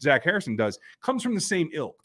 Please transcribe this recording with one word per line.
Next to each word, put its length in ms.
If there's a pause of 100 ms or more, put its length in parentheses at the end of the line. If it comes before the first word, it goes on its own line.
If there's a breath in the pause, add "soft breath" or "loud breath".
Zach 240
Harrison 320
does, 220 (220 loud breath)
comes 220
from 120
the 40
same 320
ilk. 340